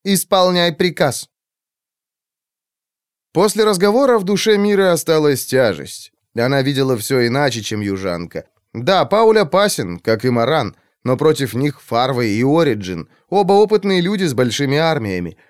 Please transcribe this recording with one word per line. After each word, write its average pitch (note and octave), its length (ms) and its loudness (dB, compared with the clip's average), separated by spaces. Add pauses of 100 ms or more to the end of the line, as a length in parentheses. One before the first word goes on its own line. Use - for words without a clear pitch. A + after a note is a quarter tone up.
Исполняй F#3 680 2
приказ". D#3+ 560 -2 (2000)
После G#3 320 2
разговора G#3+ 540 2
в F#3+ 60 -2
душе G#3 320 2
Миры G3+ 300 2
осталась D#3 600 0
тяжесть. G#2+ 640 -2 (240)
Она C3 260 0
видела C3+ 340 0
все B2 300 -2
иначе, B2 360 -2
чем G#2 200 -6
южанка. F2+ 640 -6 (260)
Да, D#3 320 0
Пауль A3 340 4
опасен, D#3+ 640 -2
как A2 240 -2
и B2+ 60 0
Маран, A#2+ 440 0 (300)
но B2+ 120 0
против C#3 380 0
них C#3 260 -4
Фарвей A#2+ 580 -2
и B2 60 0
Ориджин. A#2+ 640 -2 (200)
Оба G3 240 0
опытные G3 480 2
люди F#3+ 240 -2
с C#3 100 -2
большими B2+ 420 0
армиями. G#2+ 640 -2 (120)